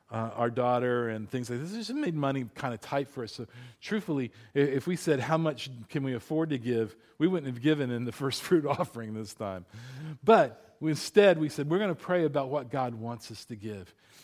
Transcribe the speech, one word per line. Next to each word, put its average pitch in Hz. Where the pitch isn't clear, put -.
uh, 113
our 120
daughter 123
and 110
things 123
like 123
this. 170
It 220
just 233
made 285
money 139
kinda 123
tight 143
for 131
us. 110
So 117
truthfully, 151
i-, 143
if 139
we 175
said, 147
"How 156
much 147
can 147
we 131
afford 156
to 139
give?" 113
we 160
wouldn't 160
have 120
given 147
in 120
the 117
first 135
<laughs> -
fruit 156
offering 113
this 110
time. 95
But 156
instead, 160
we 156
said, 143
"We're 170
gonna 196
pray 180
about 139
what 135
God 127
wants 113
us 107
to 123
give." 101